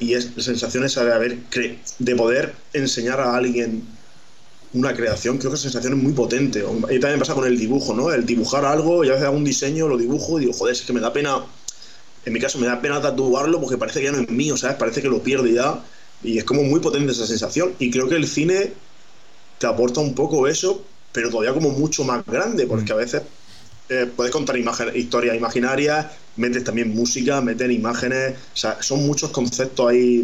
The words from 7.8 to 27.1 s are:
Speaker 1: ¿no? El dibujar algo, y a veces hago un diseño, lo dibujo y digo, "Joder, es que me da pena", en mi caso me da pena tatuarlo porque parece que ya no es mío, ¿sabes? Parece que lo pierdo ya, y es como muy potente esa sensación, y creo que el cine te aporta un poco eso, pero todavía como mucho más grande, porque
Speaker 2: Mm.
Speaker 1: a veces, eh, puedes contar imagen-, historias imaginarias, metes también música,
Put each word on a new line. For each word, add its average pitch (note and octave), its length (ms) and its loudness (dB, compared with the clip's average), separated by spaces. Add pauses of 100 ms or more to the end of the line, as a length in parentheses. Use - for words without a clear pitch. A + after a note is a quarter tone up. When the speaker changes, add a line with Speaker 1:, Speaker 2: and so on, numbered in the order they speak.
Speaker 1:
¿no? E3 180 0
El A#2+ 140 2
dibujar B2 380 2
algo, D#3 400 4
y C3+ 40 4
a C3 40 6
veces C#3 140 2
hago C#3 100 2
un D3 80 2
diseño, D3 440 0
lo C3+ 80 2
dibujo D3 420 0
y C#3+ 40 2
digo, A#2 100 4
"Joder, A#2+ 220 0
es A#2+ 80 -6
que - 100 -4
me A#2+ 80 2
da A#2 120 0
pena", C#3+ 300 0 (840)
en A#2 60 -4
mi A#2 80 0
caso C#3 180 -2
me A#2+ 80 2
da A#2+ 140 0
pena C#3+ 200 0
tatuarlo C3+ 600 2
porque B2+ 180 -2
parece A2+ 220 -2
que C3+ 60 0
ya C#3+ 60 0
no C#3+ 60 0
es A#2 100 0
mío, C3+ 280 0
¿sabes? C3+ 200 -2
Parece A2+ 240 0
que C#3 80 0
lo A#2+ 140 2
pierdo C3 240 2
ya, B2+ 360 2 (400)
y A2 140 0
es A2+ 80 0
como C#3+ 200 2
muy C#3+ 160 4
potente C#3+ 320 2
esa A#2 140 -2
sensación, A#2 520 0
y B2 120 0
creo B2+ 180 2
que E3 80 2
el D3 100 2
cine F3+ 460 0 (840)
te - 80 -2
aporta A#2+ 340 2
un C#3+ 140 0
poco C#3 320 2
eso, F#3 380 0 (280)
pero A#2+ 180 -2
todavía A#2 240 0
como D3+ 160 2
mucho D3 340 0
más A#2+ 220 -2
grande, F3 400 0
porque A2 260 -2
Speaker 2:
Mm. G#2+ 40 0
Speaker 1:
a - 20 2
veces, B2 240 -2 (640)
eh, B2+ 260 0
puedes B2 180 0
contar C#3 260 0
imagen-, A#2 360 -2
historias A#2+ 420 0
imaginarias, C3+ 720 0 (300)
metes B2 260 0
también A2 320 -2
música, C3 460 0